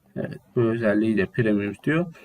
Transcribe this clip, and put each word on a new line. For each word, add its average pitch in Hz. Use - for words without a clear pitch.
Evet, -
bu 123
özelliği 110
de 95
premium 104
istiyor. 160